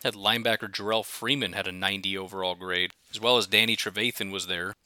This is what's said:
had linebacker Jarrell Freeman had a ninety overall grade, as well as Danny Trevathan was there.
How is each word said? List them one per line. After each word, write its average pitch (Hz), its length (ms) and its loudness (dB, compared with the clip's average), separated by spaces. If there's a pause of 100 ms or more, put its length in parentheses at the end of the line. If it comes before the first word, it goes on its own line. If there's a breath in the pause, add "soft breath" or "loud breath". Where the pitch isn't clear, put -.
had 117 120 0
linebacker 110 540 2
Jarrell 107 360 0
Freeman 117 480 -2
had 95 160 -4
a 92 40 -6
ninety 95 460 -2
overall 92 380 -4
grade, 90 340 0 (220)
as 104 80 -10
well 123 160 6
as 104 100 4
Danny 107 300 4
Trevathan 107 560 -4
was 90 160 -4
there. 90 260 -4 (120)